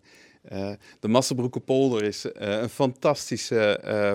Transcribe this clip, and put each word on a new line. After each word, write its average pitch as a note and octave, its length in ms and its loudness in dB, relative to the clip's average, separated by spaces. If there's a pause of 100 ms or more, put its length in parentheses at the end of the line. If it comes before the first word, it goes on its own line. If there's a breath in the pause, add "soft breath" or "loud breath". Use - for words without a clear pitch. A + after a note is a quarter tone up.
(420 loud breath)
eh, G2 300 -10 (280 loud breath)
de G#2+ 80 -4
Massenbroekenpolder B2 960 2
is, - 280 -4
eh, G#2 300 -2
een A#2 80 -2
fantastische, B2+ 1080 0
eh, G#2 380 0